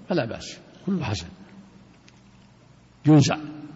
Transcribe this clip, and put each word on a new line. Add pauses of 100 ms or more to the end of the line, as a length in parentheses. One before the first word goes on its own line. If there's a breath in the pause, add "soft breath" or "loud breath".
فلا
بأس، (260)
كله
حسن. (1800)
ينزع (380)